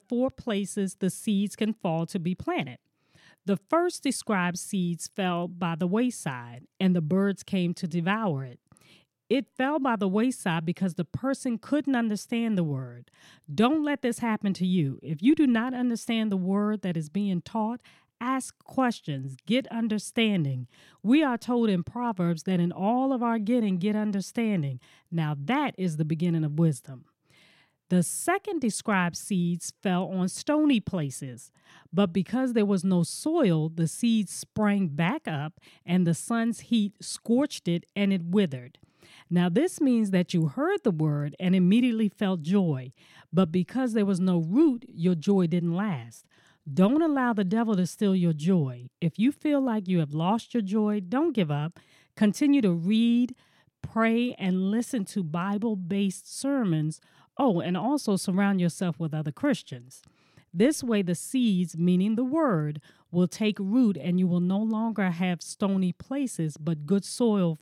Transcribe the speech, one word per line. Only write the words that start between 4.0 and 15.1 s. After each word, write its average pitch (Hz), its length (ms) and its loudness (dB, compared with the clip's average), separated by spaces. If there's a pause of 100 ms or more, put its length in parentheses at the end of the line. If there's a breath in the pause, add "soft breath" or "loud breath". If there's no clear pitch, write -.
described 180 540 -2
seeds 175 560 -4
fell 175 360 -2
by 175 260 -4
the 170 120 -2
wayside, 135 760 -4 (160)
and 185 160 4
the 180 60 0
birds 185 420 0
came 180 300 -2
to - 140 -8
devour 170 580 -2
it. 127 140 -18 (680 soft breath)
It 269 200 0 (100)
fell 285 220 0
by 262 160 0
the 202 120 0
wayside 190 600 0
because 180 260 -2
the 170 100 -4
person 262 540 -4
couldn't 285 380 0
understand 233 600 -2
the 180 80 2
word. 131 460 -6 (420 soft breath)
Don't 254 320 2
let 294 200 -2
this 247 160 -2
happen 214 340 0
to 180 140 -2
you. 165 340 0
If 147 220 -6